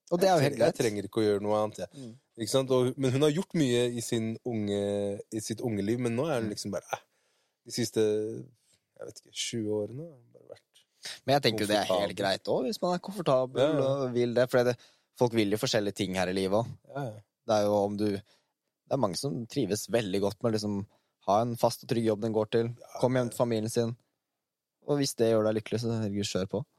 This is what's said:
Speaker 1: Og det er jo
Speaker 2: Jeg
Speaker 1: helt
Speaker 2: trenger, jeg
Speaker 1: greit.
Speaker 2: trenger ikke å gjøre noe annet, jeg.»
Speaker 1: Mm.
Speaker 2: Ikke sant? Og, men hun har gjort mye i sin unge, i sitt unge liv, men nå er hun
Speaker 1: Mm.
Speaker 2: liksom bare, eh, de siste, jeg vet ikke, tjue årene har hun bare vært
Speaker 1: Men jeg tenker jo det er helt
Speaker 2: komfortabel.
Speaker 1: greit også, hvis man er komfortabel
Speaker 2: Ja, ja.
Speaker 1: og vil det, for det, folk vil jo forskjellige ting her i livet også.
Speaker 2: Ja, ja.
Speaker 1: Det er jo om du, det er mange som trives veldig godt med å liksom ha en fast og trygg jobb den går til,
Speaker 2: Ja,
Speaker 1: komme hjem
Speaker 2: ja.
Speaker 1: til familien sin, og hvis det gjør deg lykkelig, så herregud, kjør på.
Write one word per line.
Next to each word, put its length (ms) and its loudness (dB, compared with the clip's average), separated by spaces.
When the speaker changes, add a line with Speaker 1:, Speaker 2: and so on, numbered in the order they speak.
Speaker 1:
Og 100 2
det 80 6
er 60 6
jo 60 4
Speaker 2:
Jeg 20 4
Speaker 1:
helt 120 2
Speaker 2:
trenger, 120 2
jeg 60 4
Speaker 1:
greit. 40 -12
Speaker 2:
trenger 300 -2
ikke 140 -2
å 40 4
gjøre 180 2
noe 200 0
annet, 180 -6
jeg.» 140 -8
Speaker 1:
Mm. 160 -14
Speaker 2:
Ikke 160 -6
sant? 200 2
Og, 260 4
men 140 0
hun 140 2
har 60 4
gjort 260 -2
mye 280 4
i 40 -6
sin 260 -2
unge, 360 -2
i 100 -4
sitt 240 -6
unge 160 -2
liv, 180 0
men 160 -2
nå 120 0
er 140 0
hun 40 -2
Speaker 1:
Mm. 80 -4
Speaker 2:
liksom 180 -8
bare, 220 -6
eh, 80 -6
de 60 -16
siste, 260 -2
jeg 1040 -4
vet 140 -16
ikke, 140 -20
tjue 340 -6
årene 240 -8
har 80 -18
hun 200 -20
bare 200 -20
vært 320 -20
Speaker 1:
Men 100 2
jeg 80 4
tenker 180 2
jo 60 0
det 80 4
er 80 4
helt 60 -2
Speaker 2:
komfortabel. 260 2
Speaker 1:
greit 320 0
også, 200 0
hvis 140 -6
man 140 2
er 40 -2
komfortabel 640 0
Speaker 2:
Ja, 120 4
ja. 160 2
Speaker 1:
og 80 -4
vil 200 2
det, 160 4
for 140 4
det, 140 0
folk 160 2
vil 180 2
jo 60 2
forskjellige 380 0
ting 200 -2
her 140 0
i 40 -2
livet 200 0
også. 240 0
Speaker 2:
Ja, 80 -8
ja. 160 -10
Speaker 1:
Det 100 2
er 80 4
jo 80 4
om 140 -2
du, 100 0
det 840 -8
er 40 2
mange 200 0
som 300 -6
trives 420 -4
veldig 320 0
godt 220 -2
med 100 0
å 20 0
liksom 300 -4
ha 140 4
en 160 -2
fast 260 0
og 60 -6
trygg 160 2
jobb 160 2
den 120 -2
går 180 2
til, 180 2
Speaker 2:
Ja, 320 -12
Speaker 1:
komme 180 4
hjem 80 0
Speaker 2:
ja. 40 -4
Speaker 1:
til 60 -14
familien 320 0
sin, 260 0
og 140 0
hvis 140 -2
det 180 4
gjør 100 4
deg 140 2
lykkelig, 240 -4
så 100 -2
herregud, 320 -2
kjør 240 -4
på. 160 -4